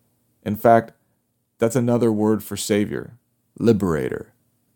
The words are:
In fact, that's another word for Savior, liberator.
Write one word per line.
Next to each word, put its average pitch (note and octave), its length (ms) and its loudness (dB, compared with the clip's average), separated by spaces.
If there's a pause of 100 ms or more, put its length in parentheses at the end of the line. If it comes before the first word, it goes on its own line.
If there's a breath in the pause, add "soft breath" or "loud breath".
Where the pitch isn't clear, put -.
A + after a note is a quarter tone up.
(440)
In G#2 100 -6
fact, A2+ 380 4 (680)
that's A#2 180 0
another A#2+ 360 2
word G#2+ 320 0
for G2+ 120 -10
Savior, G2+ 640 -4 (400)
liberator. F2+ 720 -2 (440)